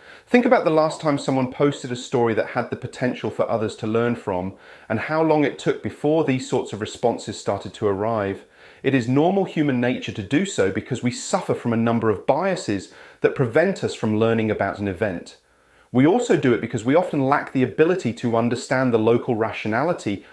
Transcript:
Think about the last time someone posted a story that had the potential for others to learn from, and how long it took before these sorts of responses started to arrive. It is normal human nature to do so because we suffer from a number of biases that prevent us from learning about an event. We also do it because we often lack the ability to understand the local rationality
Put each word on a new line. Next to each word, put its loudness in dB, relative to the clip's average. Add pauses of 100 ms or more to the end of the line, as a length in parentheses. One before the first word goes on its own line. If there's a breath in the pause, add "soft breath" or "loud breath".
(280 loud breath)
Think 6
about 4
the 2
last 2
time 2
someone 0
posted -2
a -6
story 0
that 0
had -4
the -8
potential -6
for -2
others -2
to -8
learn 0
from, -4 (360 loud breath)
and -2
how -2
long 4
it -2
took -2
before 0
these -2
sorts -2
of -6
responses -4
started -4
to 0
arrive. -2 (360 loud breath)
It 2
is 0
normal 2
human 0
nature -2
to -6
do 0
so 0
because -6
we 0
suffer -2
from -2
a 2
number 2
of -2
biases 0 (300 loud breath)
that 2
prevent 2
us -2
from -2
learning 2
about -2
an -2
event. -4 (540 soft breath)
We 6
also 4
do 4
it 0
because -6
we 4
often 0
lack 0
the 0
ability 2
to 0
understand 0
the 4
local 2
rationality -2